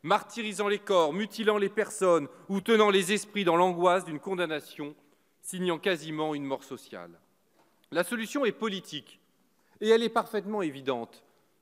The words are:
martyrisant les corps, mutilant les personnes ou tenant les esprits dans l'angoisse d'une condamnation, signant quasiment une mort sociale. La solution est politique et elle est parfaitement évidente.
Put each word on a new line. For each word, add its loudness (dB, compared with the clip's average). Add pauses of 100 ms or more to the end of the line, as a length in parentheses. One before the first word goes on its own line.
martyrisant -2
les 0
corps, 2
mutilant -2
les 0
personnes 2 (220)
ou 0
tenant 6
les 2
esprits -4
dans 4
l'angoisse 4
d'une -8
condamnation, -6 (460)
signant -4
quasiment -4
une -8
mort -6
sociale. -16 (720)
La -2
solution -4
est 2
politique -8 (640)
et 0
elle 8
est -2
parfaitement -4
évidente. -6 (380)